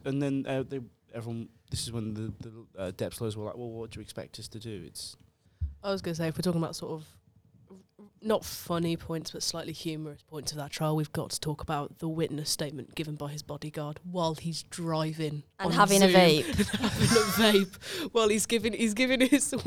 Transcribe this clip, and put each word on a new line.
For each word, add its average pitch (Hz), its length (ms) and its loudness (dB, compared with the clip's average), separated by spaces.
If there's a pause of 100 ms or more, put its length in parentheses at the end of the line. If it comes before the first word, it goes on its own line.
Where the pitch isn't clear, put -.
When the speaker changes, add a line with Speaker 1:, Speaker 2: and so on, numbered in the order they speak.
Speaker 1:
and 139 180 0
then, 139 240 -2
uh, 131 160 -2
they, 135 160 -8 (340)
everyone, 117 360 -8 (200)
this - 140 -4
is 117 80 -8
when 110 220 -4
the, 107 200 -6 (160)
the, 110 320 -16
uh, 92 120 -4
Depp's - 280 -8
lawyers 110 160 -4
were 107 60 -8
like, 104 120 -8
"Well, 120 140 -10
what 113 220 -12
do - 80 -14
you - 20 -14
expect - 380 -14
us 113 80 -14
to 113 120 -14
do?" 104 280 -12
It's - 280 -16 (680)
Speaker 2:
I 202 80 -2
was 190 100 -2
gonna 170 140 -4
say, 165 140 0
if 156 80 -6
we're 170 40 -6
talking 170 200 0
about 165 140 -4
sort 160 180 -8
of 156 120 -10 (1160)
not 214 220 0
funny 165 540 -2
points, 165 340 -8
but - 100 -10
slightly 165 300 -6
humorous 156 520 -8
points 143 280 -8
of 151 60 -10
that 143 140 -8
trial, 156 240 0
we've 156 180 0
got - 160 -4
to - 100 -6
talk 151 220 -4
about - 380 -6
the 165 80 -6
witness 151 420 -2
statement 147 460 -6
given 151 200 -6
by 147 140 -8
his 151 140 -10
bodyguard 151 600 -8
while 175 320 0
he's 160 280 -6
driving 156 800 -4 (140)
Speaker 3:
And 190 100 -4
Speaker 2:
on 170 40 2
Speaker 3:
having 196 320 8
a 190 60 10
Speaker 2:
Zoom. 180 100 10
Speaker 3:
vape. 156 280 8
Speaker 2:
<laughs> - 100 -2
And 202 100 4 (240)
having 214 160 4
a 208 580 6
vape 320 480 -8
while 226 140 6
he's 214 180 4
giving, 220 280 0
he's 220 200 0
giving 254 280 4
his 262 320 4 (140)